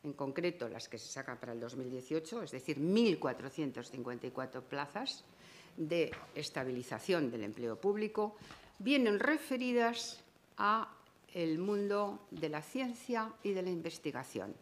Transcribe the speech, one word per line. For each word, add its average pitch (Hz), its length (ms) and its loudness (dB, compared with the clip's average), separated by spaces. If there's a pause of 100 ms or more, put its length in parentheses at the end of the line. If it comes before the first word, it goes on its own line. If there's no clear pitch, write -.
en 147 120 -6
concreto 147 540 -2
las - 200 -10
que 117 100 -10
se - 100 -12
sacan 131 300 -8
para 123 140 -8
el 117 80 -6
dos 120 160 -8
mil 127 140 -6
dieciocho, 160 520 -4
es 147 80 -8
decir, 139 280 -4
mil 185 400 6
cuatrocientos 131 720 -2
cincuenta 123 360 -6
y 123 40 -4
cuatro 127 320 -6
plazas 147 600 -6 (520)
de 160 340 2 (240)
estabilización 131 960 0
del 113 140 -4
empleo 110 360 -4
público, 214 560 2 (420)
vienen 214 420 6
referidas 247 1000 2 (340)
a - 400 2 (360)
el 165 260 2
mundo 202 720 0
de 160 180 -2
la 151 120 -2
ciencia 233 720 -2 (100)
y 202 100 2
de 185 100 2
la 185 80 0
investigación 135 920 -4